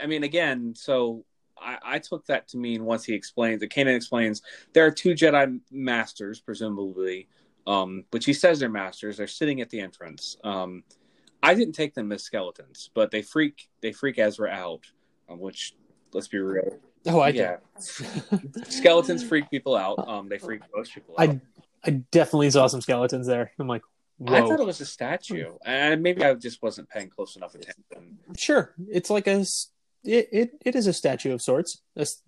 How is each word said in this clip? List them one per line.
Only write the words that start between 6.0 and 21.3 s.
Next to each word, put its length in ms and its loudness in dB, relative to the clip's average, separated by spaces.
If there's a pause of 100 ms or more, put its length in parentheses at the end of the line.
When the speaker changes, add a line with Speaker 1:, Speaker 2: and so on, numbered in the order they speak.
Speaker 1:
presumably, 880 -6 (360)
um, 460 0
which 140 -2
he 80 4
says 260 4
they're 100 -2
Masters. 460 -8
They're 120 -8
sitting 340 -4
at 80 -8
the 100 -10
entrance. 640 -14
Um, 400 -8 (600)
I 100 8
didn't 220 2
take 180 -4
them 180 -6
as 120 -8
skeletons, 720 -10
but 160 2
they 100 -4
freak, 480 -2 (120)
they 100 -4
freak 260 -4
Ezra 320 2
out, 360 -8 (440)
um, 100 -16
which, 360 -12 (380)
let's 140 -6
be 120 -4
real. 400 -2 (280)
Speaker 2:
Oh, 120 6
I 100 6
Speaker 1:
Yeah. 280 0 (200)
Speaker 2:
do. 640 -6 (240)
<laughs> 60 -18
Speaker 1:
Skeletons 540 0
freak 280 -4
people 240 -2
out. 320 -4
Um, 200 -10
they 120 -8
freak 220 -12 (140)
most 160 -8
people 280 -20
out. 100 6
Speaker 2:
I, 100 -2 (460)